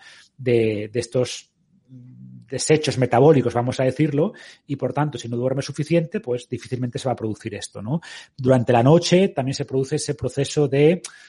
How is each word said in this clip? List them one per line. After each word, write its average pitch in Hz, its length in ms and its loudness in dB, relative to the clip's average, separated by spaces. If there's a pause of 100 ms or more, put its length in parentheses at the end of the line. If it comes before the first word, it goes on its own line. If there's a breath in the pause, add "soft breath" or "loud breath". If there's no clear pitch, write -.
(360 loud breath)
de, 113 540 0
de 117 100 -4
estos - 500 -4 (960)
desechos 135 500 0
metabólicos, 127 540 4
vamos 120 280 -2
a 131 40 0
decirlo, 147 480 0 (340 loud breath)
y 143 100 -6
por 135 160 -4
tanto, 147 260 -2
si 120 100 -12
no 120 80 -6
duerme 131 240 -2
suficiente, 160 600 -2
pues 123 280 -6
difícilmente 120 500 -8
se - 100 -6
va 120 40 -2
a 110 40 -4
producir 107 380 -8
esto, 101 280 -14
¿no? 135 180 -4 (360 loud breath)
Durante 127 360 2
la 117 100 6
noche 170 460 6
también 135 260 -4
se 139 120 -6
produce 135 300 -4
ese 147 180 -6
proceso 139 520 -4
de 147 360 4 (260 loud breath)